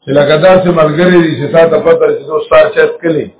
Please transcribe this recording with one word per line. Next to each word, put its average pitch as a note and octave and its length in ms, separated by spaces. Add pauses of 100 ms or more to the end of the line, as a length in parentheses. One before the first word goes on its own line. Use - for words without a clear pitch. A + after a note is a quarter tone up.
چې C#3 60
لکه C#3+ 280
داسې F#3 300
ملګري E3 540
دي C#3+ 260
چې - 40
تا E3 160
ته D#3 120
پته D#3+ 280
ده C#3+ 120
چې C#3 80
دوی D#3 180
ستا D#3 240
چای D#3 180
څښلي D#3 400 (120)